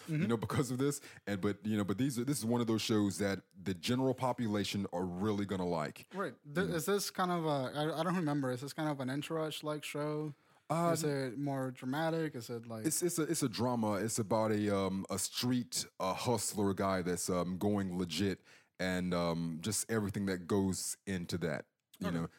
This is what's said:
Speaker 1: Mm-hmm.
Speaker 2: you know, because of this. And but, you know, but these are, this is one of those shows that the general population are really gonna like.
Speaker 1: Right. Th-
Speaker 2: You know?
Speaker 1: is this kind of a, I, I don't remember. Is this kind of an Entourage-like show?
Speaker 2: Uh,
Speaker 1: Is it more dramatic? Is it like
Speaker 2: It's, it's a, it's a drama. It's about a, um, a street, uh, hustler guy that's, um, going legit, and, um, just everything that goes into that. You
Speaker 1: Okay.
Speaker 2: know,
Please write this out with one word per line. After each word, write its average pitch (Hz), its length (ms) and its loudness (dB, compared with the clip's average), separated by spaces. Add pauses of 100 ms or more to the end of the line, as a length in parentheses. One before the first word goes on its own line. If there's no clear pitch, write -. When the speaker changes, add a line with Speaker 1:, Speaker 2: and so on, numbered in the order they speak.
Speaker 1:
Mm-hmm. 156 160 -2
Speaker 2:
you 165 80 2
know, 117 80 4
because 117 340 0
of 123 60 -2
this. 139 240 0 (260)
And 101 140 -2
but, 202 240 2
you 214 140 2
know, 101 60 4
but 95 120 0
these 127 220 0
are, 120 60 -2
this 139 140 0
is 110 60 -4
one 120 160 2
of 113 60 0
those 110 160 2
shows 104 380 4
that 98 200 0 (240)
the 98 80 0
general 123 400 2
population 104 800 0
are 92 140 0
really 101 400 0
gonna 92 200 -2
like. 80 380 -2 (100)
Speaker 1:
Right. 180 200 -4 (200)
Th- 170 120 2
Speaker 2:
You 165 60 -2
know? 170 40 0
Speaker 1:
is 156 80 -2
this 196 240 0
kind 185 220 0
of 170 160 0
a, 139 280 0
I, 151 260 0
I - 20 2
don't 175 140 0
remember. 143 360 2
Is 123 80 -4
this 143 140 -8
kind 156 160 0
of 139 100 -2
an 123 80 -4
Entourage-like 151 760 -4
show? 151 520 -4 (340)
Speaker 2:
Uh, 170 240 2
Speaker 1:
Is 160 120 0
it 135 340 0
more 135 320 -2
dramatic? 156 640 -2
Is 120 160 -8
it 117 180 -8
like 113 160 -6
Speaker 2:
It's, 156 180 0
it's 175 160 0
a, 160 40 2
it's 151 200 0
a 135 60 4
drama. 113 460 2
It's 107 240 0
about 110 340 2
a, 104 240 4
um, 95 320 0
a 98 100 -2
street, - 680 0 (140)
uh, 110 120 0
hustler 104 600 0
guy 95 260 2
that's, 87 300 -2
um, 90 260 0
going 98 420 0
legit, 90 420 0 (380)
and, 90 360 0
um, 85 480 0
just 104 280 -2
everything 104 360 0
that 90 200 -2
goes 95 600 2
into 90 320 -2
that. 80 260 -2 (380)
You 95 40 -4
Speaker 1:
Okay. 85 100 -2
Speaker 2:
know, 82 120 -2 (100)